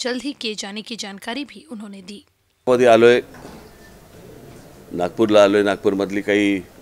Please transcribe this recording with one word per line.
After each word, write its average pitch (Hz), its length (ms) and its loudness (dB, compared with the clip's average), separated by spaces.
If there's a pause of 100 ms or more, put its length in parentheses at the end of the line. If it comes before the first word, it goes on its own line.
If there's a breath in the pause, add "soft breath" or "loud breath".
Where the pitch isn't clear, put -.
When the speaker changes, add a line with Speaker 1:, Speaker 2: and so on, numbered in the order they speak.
Speaker 1:
जल्द 254 220 -6
ही 277 180 -10
किए 220 180 -8
जाने 208 220 -12
की 214 180 -14
जानकारी 226 460 -12
भी - 280 -20
उन्होंने 202 280 -18
दी. 196 240 -20 (440)
Speaker 2:
मध्ये 123 180 4
आलोय, 120 340 6 (1700)
नागपूरला 101 520 2
आलोय. 101 180 2
नागपूरमधली 98 580 -2
काही, 101 420 -2 (200)